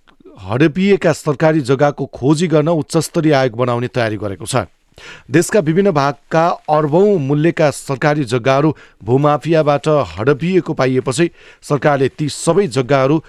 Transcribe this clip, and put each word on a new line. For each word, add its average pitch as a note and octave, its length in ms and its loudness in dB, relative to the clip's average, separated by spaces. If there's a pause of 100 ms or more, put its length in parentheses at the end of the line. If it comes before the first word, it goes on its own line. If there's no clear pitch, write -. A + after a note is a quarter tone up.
(400)
हडपिएका D#3+ 760 0
सरकारी D#3 460 0
जग्गाको C#3 460 0
खोजी D#3 420 0
गर्न D3+ 200 2
उच्चस्तरीय D#3 680 0
आयोग C3 200 2
बनाउने A#2+ 340 -2
तयारी A2+ 300 -4
गरेको G2 280 -10
छ। - 100 -6 (760)
देशका E3+ 280 2
विभिन्न F#3 320 0
भागका D3 560 0
अर्बौं E3 720 2
मूल्यका D3 520 0
सरकारी D3 520 -2
जग्गाहरू C3+ 520 0 (280)
भूमाफियाबाट D3 840 0
हडपिएको D3 840 0
पाइएपछि C3 560 -2 (320)
सरकारले C#3+ 460 0
ती D3 220 -4
सबै F3 380 0
जग्गाहरू C3+ 600 0